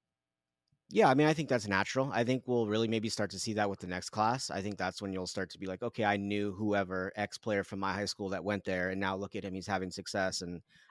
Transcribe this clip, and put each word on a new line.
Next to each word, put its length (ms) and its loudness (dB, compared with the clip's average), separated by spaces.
Yeah, 200 8
I 60 8
mean, 120 6
I 80 6
think 140 -2
that's 180 2
natural. 460 2
I 100 2
think 240 0
we'll 220 2
really 180 2
maybe 220 0
start 220 -2
to 100 -8
see 140 -4
that 140 2
with 120 -6
the 80 -10
next 220 -6
class. 400 0
I 120 -4
think 160 -6
that's 240 -4
when 100 -4
you'll 140 -4
start 240 -6
to 80 -18
be 80 -8
like, 160 -6
"Okay, 220 -2
I 120 6
knew 360 0
whoever 640 0
X 220 -4
player 260 0
from 160 -8
my 120 0
high 120 -2
school 240 -4
that 160 -4
went 200 -2
there, 260 0
and 100 -4
now 160 0
look 180 -6
at 100 -6
him, 100 -6
he's 120 -8
having 240 0
success." 520 -2
And 200 -8